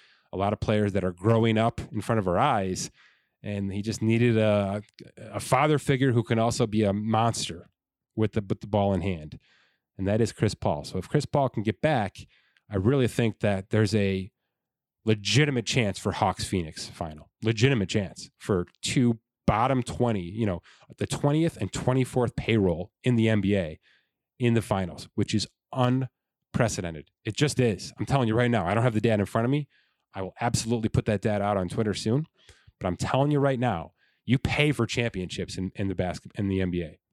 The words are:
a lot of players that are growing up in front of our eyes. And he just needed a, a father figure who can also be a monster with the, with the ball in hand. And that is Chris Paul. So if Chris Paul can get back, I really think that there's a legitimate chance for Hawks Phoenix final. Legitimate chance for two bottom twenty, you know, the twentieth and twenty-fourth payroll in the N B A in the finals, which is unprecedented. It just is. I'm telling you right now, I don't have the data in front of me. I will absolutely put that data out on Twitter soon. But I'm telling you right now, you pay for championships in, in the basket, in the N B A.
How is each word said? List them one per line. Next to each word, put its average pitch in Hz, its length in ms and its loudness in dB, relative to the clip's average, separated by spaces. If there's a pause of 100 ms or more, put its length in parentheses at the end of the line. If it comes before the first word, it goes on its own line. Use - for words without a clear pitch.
(320)
a - 40 -8
lot 98 160 0
of 104 80 -4
players 107 320 2
that 95 120 0
are 92 80 -2
growing 110 440 4
up 113 240 0 (120)
in 110 80 -6
front 113 180 0
of 92 100 -2
our 87 100 2
eyes. 104 520 0 (520)
And 101 300 -6
he 101 100 -4
just 107 200 -6
needed 117 340 4
a, 104 460 2 (340)
a - 240 -12
father 143 380 2
figure 131 340 2
who 117 100 2
can 113 160 0
also 113 280 2
be 107 160 2
a 98 100 4
monster 110 800 -2 (460)
with 110 160 0
the, 104 140 -2
with 107 140 -4
the - 60 -14
ball 101 260 2
in 95 80 0
hand. 82 380 -6 (580)
And 95 120 -4
that 110 120 2
is 110 120 0
Chris 107 220 -2
Paul. 76 280 -2
So - 160 -10
if 87 100 -8
Chris 147 160 0
Paul 139 240 0
can - 140 -6
get 101 180 -4
back, 123 360 0 (520)
I 101 80 -4
really 120 300 2
think 113 340 0
that 98 300 -2
there's 107 240 2
a 95 340 0 (760)
legitimate 110 640 2
chance 107 340 0
for 104 100 -2
Hawks 92 340 0
Phoenix 85 440 -4
final. 78 420 -12 (140)
Legitimate 113 440 2
chance - 400 -4 (100)
for 90 280 -2 (160)
two 120 380 0 (260)
bottom 123 360 2
twenty, 113 400 -2
you 104 240 -4
know, 87 160 -4 (340)
the - 100 -4
twentieth 156 520 0
and 107 140 -6
twenty-fourth 127 640 0
payroll 95 560 0 (140)
in 123 100 2
the 110 140 4
N 107 120 2
B 98 160 0
A 85 220 -4 (600)
in 120 160 2
the 113 80 2
finals, 92 520 -4
which 107 200 -2
is 98 120 -2 (260)
unprecedented. 123 1400 -4 (140)
It 107 120 -6
just 143 240 0
is. 110 380 0
I'm 107 80 -4
telling 131 200 2
you 110 80 2
right 120 160 2
now, 117 160 0
I 104 80 0
don't 113 80 2
have 123 120 2
the 107 60 0
data 110 200 4
in 98 60 2
front 113 180 0
of 123 60 0
me. 147 180 -2 (460)
I 98 80 -8
will 95 180 -10
absolutely 117 480 0
put - 160 0
that 104 160 0
data 104 240 0
out 104 120 0
on 90 120 0
Twitter 107 260 -2
soon. 131 320 -2 (540)
But 95 80 -2
I'm 90 80 -2
telling 139 340 0
you 147 80 2
right 135 220 2
now, 98 320 -2 (320)
you 123 140 2
pay 147 340 2
for 117 140 0
championships 95 720 -4
in, 95 200 -4
in 101 100 -2
the 95 80 -2
basket, 90 400 -6
in 101 140 -2
the 95 120 0
N 92 100 0
B 87 120 -2
A. 78 160 -12 (140)